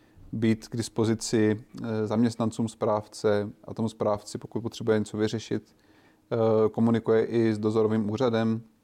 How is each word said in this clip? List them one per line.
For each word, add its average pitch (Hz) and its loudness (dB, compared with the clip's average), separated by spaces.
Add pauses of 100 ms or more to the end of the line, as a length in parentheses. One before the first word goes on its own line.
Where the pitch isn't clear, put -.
(320)
být 110 0
k - -8
dispozici, 110 0 (180)
eh, 110 -4
zaměstnancům 113 0
správce 107 0 (140)
a 101 -14
tomu 113 -2
správci, 104 -4
pokud - -8
potřebuje 113 -2
něco 104 -4
vyřešit, 110 -4 (580)
eh, 110 4
komunikuje 113 2
i 113 2
s 104 -4
dozorovým 110 0
úřadem 113 0 (220)